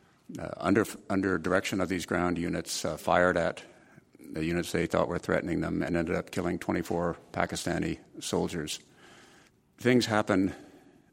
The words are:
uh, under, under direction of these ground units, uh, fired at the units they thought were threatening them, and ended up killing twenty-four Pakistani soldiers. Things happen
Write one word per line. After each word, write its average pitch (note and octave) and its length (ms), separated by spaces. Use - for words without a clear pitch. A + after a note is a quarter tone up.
uh, E2 180
under, G2 280
under F#2+ 300
direction F#2 420
of E2+ 80
these F2 160
ground F2 320
units, E2+ 480
uh, D#2 120
fired F2+ 380
at E2 280
the D#2+ 140
units E2+ 260
they E2+ 140
thought E2+ 220
were F2 100
threatening E2+ 440
them, E2+ 200
and F2 160
ended E2+ 180
up F2 140
killing F2+ 300
twenty-four F2 580
Pakistani F2 640
soldiers. F2 600
Things A#2+ 260
happen G#2 480